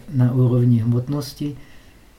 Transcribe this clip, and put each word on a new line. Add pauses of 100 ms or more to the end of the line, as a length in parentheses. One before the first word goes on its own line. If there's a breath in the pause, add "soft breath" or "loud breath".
(140)
na
úrovni
hmotnosti, (640 loud breath)